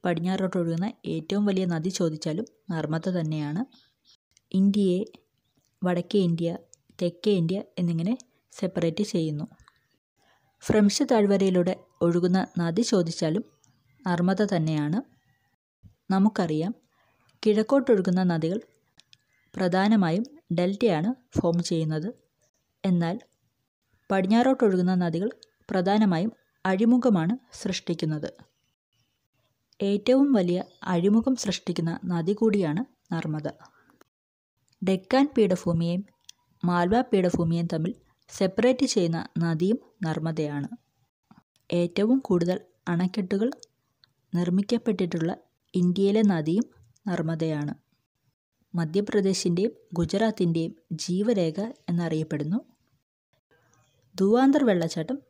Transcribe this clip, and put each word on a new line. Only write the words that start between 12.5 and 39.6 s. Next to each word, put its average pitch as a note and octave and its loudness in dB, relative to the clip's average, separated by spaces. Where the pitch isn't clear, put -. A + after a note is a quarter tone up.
നദി E3+ 0
ചോദിച്ചാലും E3 0
നർമ്മദ F3+ 0
തന്നെയാണ്. D#3 0
നമുക്കറിയാം, F#3+ 0
കിഴക്കോട്ടൊഴുകുന്ന G#3+ 2
നദികൾ E3 -2
പ്രധാനമായും F#3+ 2
ഡെൽറ്റയാണ് F#3+ 2
ഫോം E3+ 0
ചെയ്യുന്നത്. D#3+ -2
എന്നാൽ F3 0
പടിഞ്ഞാറോട്ടൊഴുകുന്ന G3 2
നദികൾ F3 -2
പ്രധാനമായും G3 2
അഴിമുഖമാണ് G#3+ 2
സൃഷ്ടിക്കുന്നത്. D#3+ -6
ഏറ്റവും G3+ 2
വലിയ F3 2
അഴിമുഖം G#3+ 2
സൃഷ്ടിക്കുന്ന F3 -4
നദി F3 -2
കൂടിയാണ് G3+ 0
നർമ്മദ. D#3 -4
ഡെക്കാൻ F#3+ 0
പീഠഭൂമിയെയും F3 0
മാൽവ F3+ 2
പീഠഭൂമിയെയും E3+ 0
തമ്മിൽ D#3+ -4
സെപ്പറേറ്റ് B3 0
ചെയ്യുന്ന E3 0
നദിയും E3+ 0